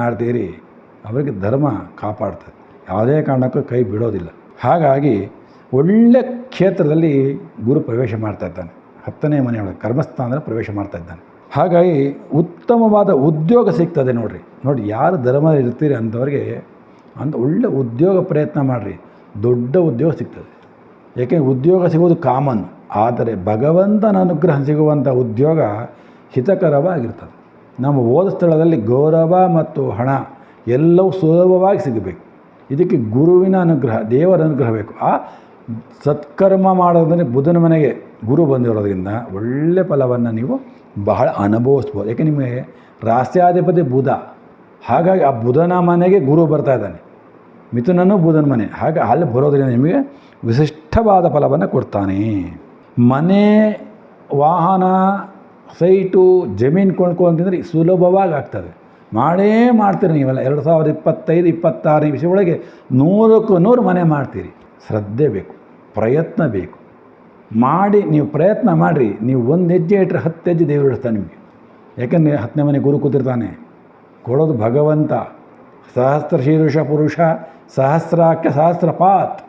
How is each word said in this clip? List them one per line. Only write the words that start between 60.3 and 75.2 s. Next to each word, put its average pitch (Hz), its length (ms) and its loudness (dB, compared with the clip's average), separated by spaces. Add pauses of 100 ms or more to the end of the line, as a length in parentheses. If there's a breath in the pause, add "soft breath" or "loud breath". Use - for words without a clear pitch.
ಎರಡು 143 200 -2
ಸಾವಿರದ 160 260 2
ಇಪ್ಪತ್ತೈದು 165 580 -2
ಇಪ್ಪತ್ತಾರನೇ 151 640 0
ಇಸ್ವಿ 147 140 -2
ಒಳಗೆ 185 240 2 (440 loud breath)
ನೂರಕ್ಕೂ 214 560 4 (100)
ನೂರು 247 240 4
ಮನೆ 180 140 0 (100)
ಮಾಡ್ತೀರಿ. 110 380 -6 (340)
ಶ್ರದ್ಧೆ 107 500 -2
ಬೇಕು, 90 180 -10 (420)
ಪ್ರಯತ್ನ 143 480 -2 (120)
ಬೇಕು. 87 220 -8 (880)
ಮಾಡಿ, 196 360 2 (120)
ನೀವು 151 140 2 (100)
ಪ್ರಯತ್ನ 180 320 2 (120)
ಮಾಡಿರಿ. 151 300 0 (160)
ನೀವು 131 140 0 (140)
ಒಂದು 175 200 0
ಹೆಜ್ಜೆ 180 300 0
ಇಟ್ಟರೆ 175 200 2
ಹತ್ತು - 260 -6
ಹೆಜ್ಜೆ 170 200 2
ದೇವರು 143 200 2
ಇಡ್ತಾನೆ 117 280 -2
ನಿಮಗೆ. 90 200 -12 (580)
ಯಾಕೆಂದರೆ 147 460 0
ಹತ್ತನೇ 143 260 -4
ಮನೆ 139 180 0
ಗುರು 143 180 2
ಕೂತಿರ್ತಾನೆ, 127 440 -2 (760)
ಕೊಡೋದು 151 300 0 (100)
ಭಗವಂತ. 151 480 0 (800)